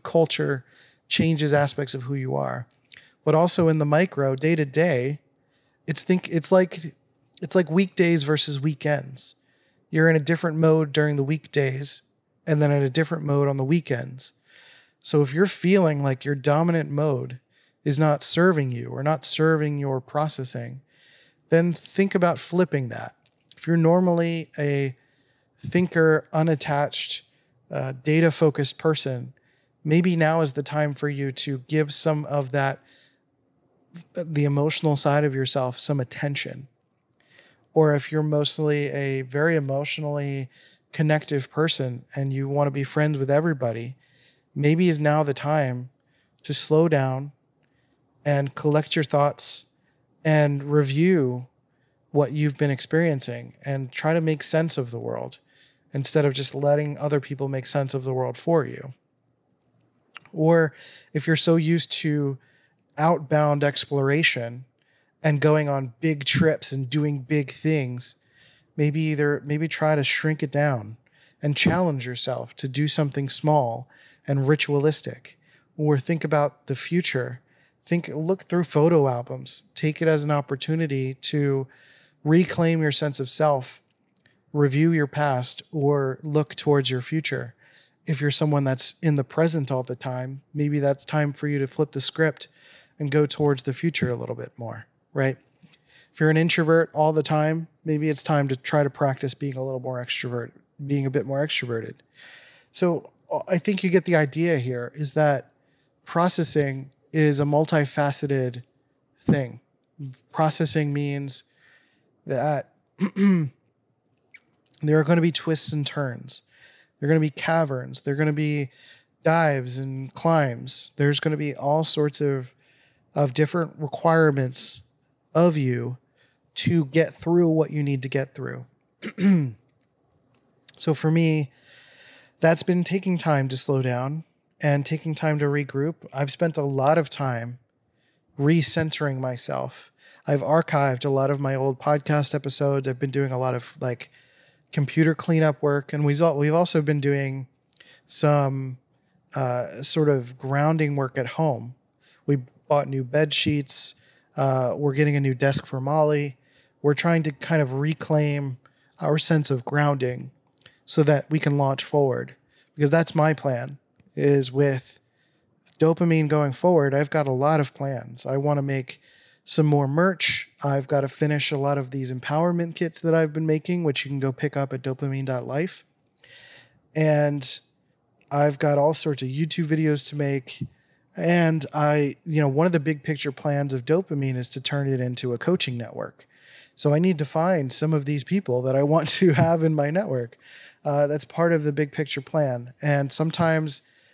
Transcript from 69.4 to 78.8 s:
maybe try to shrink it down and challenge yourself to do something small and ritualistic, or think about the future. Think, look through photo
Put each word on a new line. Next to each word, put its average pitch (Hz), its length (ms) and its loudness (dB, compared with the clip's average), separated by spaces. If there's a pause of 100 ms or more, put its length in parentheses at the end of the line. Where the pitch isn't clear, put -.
maybe 151 220 -2
try 156 280 0
to 143 80 2
shrink 156 380 -2
it 139 100 -4
down 123 460 -2 (440)
and 147 160 -2
challenge 160 480 0
yourself 123 500 -6
to - 120 -8
do 139 200 -2
something 143 400 0
small 131 600 0 (400)
and 139 200 0
ritualistic, 147 880 0 (400)
or 151 200 2
think 160 260 -2
about 147 440 -2
the 139 80 -4
future. 127 640 -4 (440)
Think, 170 280 -2
look 160 300 -4
through 175 220 0
photo 156 420 4